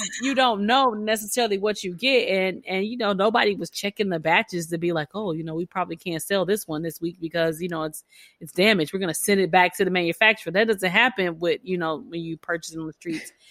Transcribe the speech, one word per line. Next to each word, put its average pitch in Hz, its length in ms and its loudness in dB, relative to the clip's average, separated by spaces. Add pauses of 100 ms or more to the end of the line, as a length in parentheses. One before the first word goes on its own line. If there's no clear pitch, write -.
(220)
you 269 120 0
don't 226 320 2
know 254 240 4
necessarily 214 680 -2
what 202 240 -2
you 180 120 -6
get. 254 340 2
And, 190 380 0
and, 190 200 -2
you 240 100 -6
know, 214 160 0
nobody 214 420 2
was 175 160 -6
checking 202 400 -4
the 165 80 0
batches 165 500 0
to 170 100 -4
be 170 140 0
like, 156 220 -2
"Oh, 202 180 -4
you 160 120 -6
know, 160 100 -8
we 170 120 -6
probably 170 300 -6
can't 165 260 -6
sell 196 220 0
this 208 240 -2
one 156 140 -4
this 165 180 -6
week 170 200 -6
because, 165 420 -2
you 185 60 -2
know, 160 160 -6
it's, 156 200 -10 (360)
it's 165 120 -16
damaged. 185 400 2
We're 190 80 -4
gonna 175 140 -2
send 202 260 2
it 180 100 2
back 180 260 4
to 196 80 2
the 185 60 0
manufacturer." 180 640 2
That 214 160 2
doesn't 190 220 0
happen 190 480 2
with, 165 240 0
you 180 160 -4
know, 160 200 -2
when 170 220 -10
you 165 160 -8
purchase 165 380 -6
it 160 40 -10
on 160 80 -8
the 156 60 -10
streets. 160 400 -10 (180)